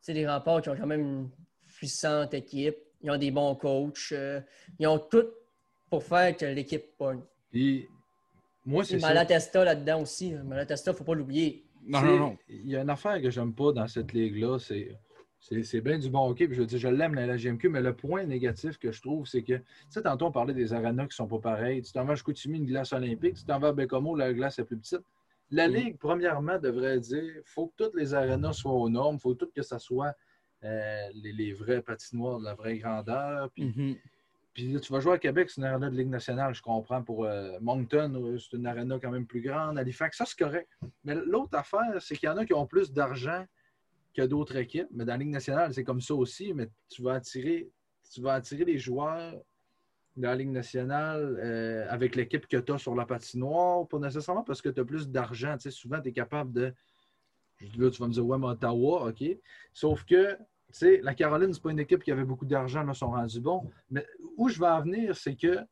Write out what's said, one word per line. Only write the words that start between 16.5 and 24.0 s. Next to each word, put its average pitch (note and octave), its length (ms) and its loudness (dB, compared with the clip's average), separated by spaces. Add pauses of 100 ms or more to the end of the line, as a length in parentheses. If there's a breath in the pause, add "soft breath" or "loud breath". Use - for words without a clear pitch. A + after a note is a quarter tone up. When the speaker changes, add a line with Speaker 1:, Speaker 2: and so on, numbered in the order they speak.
Speaker 2:
je B2 60 4
veux A2+ 40 4
dire, A#2 140 -2
je C3 80 0
l'aime, D3+ 260 4
la C3 80 0
L B2 160 0
G A#2 100 -2
M A#2+ 100 0
Q, F3+ 100 4
mais D3+ 120 2
le B2 140 2
point F3 300 -4
négatif C3 540 -2
que A#2+ 120 -4
je A2 100 -10
trouve, D3 280 -4
c'est A#2+ 140 -2
que, A#2+ 100 -2
tu B2+ 100 -2 (280 soft breath)
sais, A3 120 -6
tantôt, D3 240 2
on E3 60 0
parlait C#3+ 220 0
des A#2 180 0
arénas A#2+ 340 0
qui - 80 -10
sont A2+ 140 -6
pas A2+ 100 -2
pareils. A#2 440 -2
Tu - 100 -14
t'en B2+ 120 -2
vas D3 100 2
à - 20 -4
Chicoutimi, D3 420 -4
une D3 80 0
glace C3 260 -2
olympique, B2+ 440 0
tu - 80 -18
t'en C#3 160 -2
vas D3+ 80 4
à D3 40 4
Bécomo, C#3 440 0